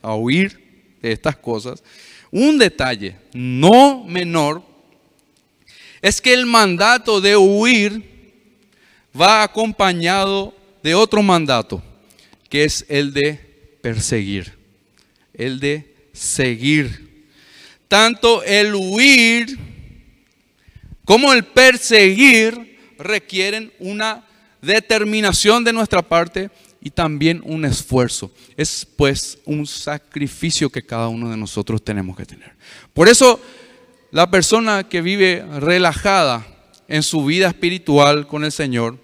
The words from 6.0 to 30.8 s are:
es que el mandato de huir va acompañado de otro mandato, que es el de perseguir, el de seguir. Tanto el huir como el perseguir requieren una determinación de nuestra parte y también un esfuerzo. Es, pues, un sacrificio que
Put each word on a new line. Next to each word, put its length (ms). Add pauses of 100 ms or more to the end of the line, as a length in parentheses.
es 180
que 140
el 100
mandato 760
de 160
huir 760 (1040)
va 240
acompañado 1120 (280)
de 120
otro 280
mandato, 600 (680)
que 160
es 240
el 240
de 220 (460)
perseguir, 800 (760)
el 260
de 340 (180)
seguir. 1120 (640)
Tanto 540
el 320
huir 840 (1500)
como 280
el 120
perseguir 1300 (200)
requieren 800
una 460 (360)
determinación 1040
de 80
nuestra 300
parte 480 (300)
y 100
también 540
un 200
esfuerzo. 680 (240)
Es, 300 (100)
pues, 480
un 220
sacrificio 1040
que 120